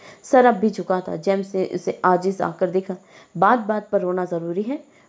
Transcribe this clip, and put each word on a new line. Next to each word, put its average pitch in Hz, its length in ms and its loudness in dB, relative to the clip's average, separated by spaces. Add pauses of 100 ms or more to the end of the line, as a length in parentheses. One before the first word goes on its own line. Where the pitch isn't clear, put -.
(240)
सर 247 220 6
अब 233 100 4
भी 208 140 0
झुका 185 320 -2
था। 180 140 -8
जेम्स 196 400 -2
ने 185 100 0
उसे - 400 -6
आजिज़ 180 380 2
आकर 170 260 -2
देखा। 185 260 -4 (420)
"बात-बात 214 540 0
पर 196 100 0
रोना 180 240 -2
ज़रूरी 170 360 -4
है?" 262 220 -8 (260)